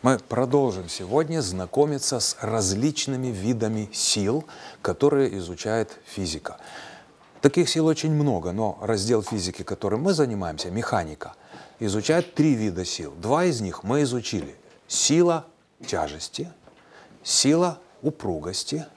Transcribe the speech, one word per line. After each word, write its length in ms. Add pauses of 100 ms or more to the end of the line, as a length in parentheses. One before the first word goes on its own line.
Мы 160
продолжим 680
сегодня 520
знакомиться 760
с 220
различными 880
видами 640
сил, 520 (380)
которые 560
изучает 680
физика. 540 (800)
Таких 280
сил 180
очень 260
много, 400
но 300
раздел 400
физики, 400
которым 400
мы 100
занимаемся, 580
механика, 640 (460)
изучает 540
три 200
вида 300
сил. 360
Два 240
из 160
них 220
мы 200
изучили. 520 (320)
Сила 600 (380)
тяжести, 640 (760)
сила 560 (220)
упругости. 840 (100)